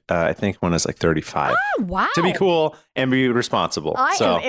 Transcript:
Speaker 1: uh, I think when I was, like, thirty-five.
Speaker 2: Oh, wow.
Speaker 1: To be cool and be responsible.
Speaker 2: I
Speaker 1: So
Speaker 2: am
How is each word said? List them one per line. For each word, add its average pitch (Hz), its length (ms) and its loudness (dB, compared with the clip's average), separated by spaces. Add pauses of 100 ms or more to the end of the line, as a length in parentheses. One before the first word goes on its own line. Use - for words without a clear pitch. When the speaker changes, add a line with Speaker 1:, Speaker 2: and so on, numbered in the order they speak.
Speaker 1:
uh, 90 60 0 (140)
I 76 40 0
think 101 240 -2
when 87 140 0
I 85 60 2
was, - 100 -2
like, - 100 -6
thirty-five. 78 560 0 (240)
Speaker 2:
Oh, 262 60 -2
wow. 185 320 -2
Speaker 1:
To 170 80 0
be 180 100 0
cool 165 420 0 (200)
and 131 160 0
be 131 160 2
responsible. 98 680 0
Speaker 2:
I 277 200 0
Speaker 1:
So - 220 2
Speaker 2:
am - 120 -4